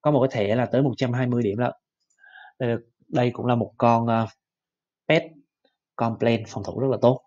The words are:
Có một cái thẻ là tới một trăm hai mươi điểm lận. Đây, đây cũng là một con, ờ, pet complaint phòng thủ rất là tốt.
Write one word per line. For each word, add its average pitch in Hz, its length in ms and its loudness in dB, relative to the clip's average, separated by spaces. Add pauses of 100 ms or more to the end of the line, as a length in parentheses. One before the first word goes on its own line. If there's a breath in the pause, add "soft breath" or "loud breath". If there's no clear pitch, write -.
Có 151 100 0
một 135 180 2
cái 107 180 -2
thẻ 107 80 0
là 120 120 0
tới 131 160 0
một 131 140 0
trăm 123 160 -2
hai 123 140 -2
mươi 120 160 0
điểm 101 160 -2
lận. 123 140 -2 (840 loud breath)
Đây, 117 180 0 (320)
đây 123 220 0
cũng 117 160 -6
là 123 80 2
một 117 240 -4
con, 117 280 4
ờ, 113 200 0 (800)
pet 156 140 4 (760)
complaint 117 520 -2
phòng 101 160 -10
thủ - 160 -8
rất 135 100 -2
là 117 100 0
tốt. 123 260 4